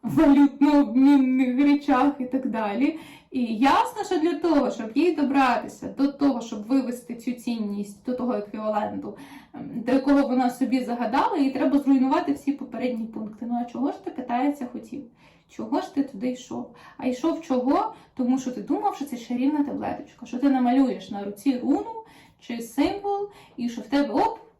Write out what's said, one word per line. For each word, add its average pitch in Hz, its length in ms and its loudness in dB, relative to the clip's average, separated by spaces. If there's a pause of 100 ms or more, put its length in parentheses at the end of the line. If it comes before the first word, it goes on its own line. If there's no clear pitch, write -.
валютно-обмінних 269 1600 6
речах 285 560 4
і 254 60 -4
так 247 240 -4
далі. 220 500 -2 (320)
І 247 140 -2 (100)
ясно, 370 480 2
що 370 140 0
для 311 160 2
того, 294 380 2
щоб 220 240 -8
їй 320 200 4
добратися 269 720 0 (100)
до 277 140 2
того, 254 300 0
щоб 214 260 -10
вивести 247 480 -2
цю - 160 -6
цінність 202 720 -6
до 254 80 -2
того 247 200 -2
еквіваленту, 214 840 -4 (360)
ем, - 320 -10
до 254 60 0
якого 277 360 4
вона 247 220 2
собі 247 340 -2
загадала, 240 540 -2
їй 269 140 2
треба 277 280 0
зруйнувати 277 540 2
всі - 180 -4
попередні 233 540 -4
пункти. 220 440 -10
Ну 240 120 -2
а 247 40 -4
чого 254 260 -4
ж - 120 -12
ти, - 80 -10
питається, 254 600 -4
хотів? - 320 -12 (460)
Чого 226 320 -4
ж - 140 -10
ти 277 80 0
туди 247 280 -6
йшов? 240 440 -10 (220)
А 254 100 -4
йшов - 340 -2
чого? 269 520 0 (200)
Тому 254 260 0
що - 120 -6
ти 208 100 -8
думав, 381 340 -2
що 285 100 -8
це 240 120 -10
чарівна 277 460 0
таблеточка, - 640 -8
що 240 120 -10
ти 277 120 2
намалюєш 254 640 2
на 202 120 -8
руці 240 360 -2
руну 415 440 -2 (360)
чи 233 220 -10
символ, 403 680 -2 (280)
і 240 120 -4
що 233 120 -10
в - 40 -12
тебе 277 280 0
оп 427 260 0 (200)